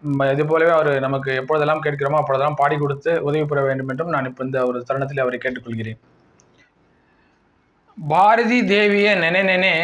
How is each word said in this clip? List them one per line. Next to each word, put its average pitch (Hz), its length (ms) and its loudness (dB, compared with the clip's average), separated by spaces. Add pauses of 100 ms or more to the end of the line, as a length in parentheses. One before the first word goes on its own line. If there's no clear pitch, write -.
ம், 143 280 -2
இது 147 160 2
போலவே 160 240 4
அவர் 156 300 4
நமக்கு 135 340 -4
எப்பொழுதெல்லாம் 151 480 0
கேட்கிறோமோ 147 380 -2
அப்பொழுதெல்லாம் 139 400 -2
பாடி 147 160 2
கொடுத்து 143 340 -4 (120)
உதவி 147 220 -2
பெற 147 180 -2
வேண்டும் 135 260 -2
என்றும் 151 200 -6
நான் 135 220 -4
இப்ப 127 140 -10
இந்த 131 220 -4
ஒரு 123 160 -4
தருணத்தில் 135 420 -4
அவரை 123 140 -4
கேட்டுக்கொள்கிறேன். 113 600 -8 (2000)
"பாரதி 214 680 4
தேவிய 202 520 4
நெனே 175 260 2
நெனே 185 420 2